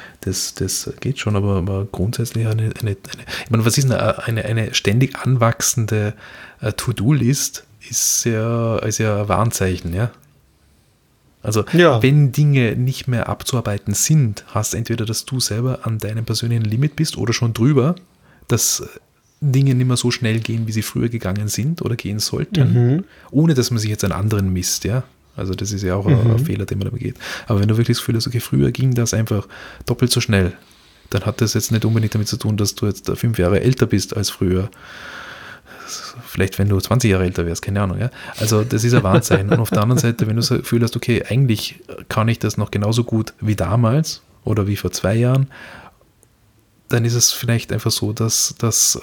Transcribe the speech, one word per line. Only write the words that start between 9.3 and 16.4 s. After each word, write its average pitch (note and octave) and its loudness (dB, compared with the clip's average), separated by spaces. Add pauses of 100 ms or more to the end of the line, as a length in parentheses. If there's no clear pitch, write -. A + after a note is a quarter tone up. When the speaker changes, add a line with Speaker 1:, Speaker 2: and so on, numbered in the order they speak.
Speaker 1:
ja. A2+ 0 (1300)
Also G#2+ 0
Speaker 2:
Ja. D#3+ 6
Speaker 1:
wenn C#3 6
Dinge C#3 4
nicht B2 -2
mehr A#2 0
abzuarbeiten G#2 -2
sind, C3+ 2
hast - -4
entweder, A2 -2
dass A2 -4
du C3 -4
selber A#2 -2
an A2 -2
deinem A2 -4
persönlichen A#2 0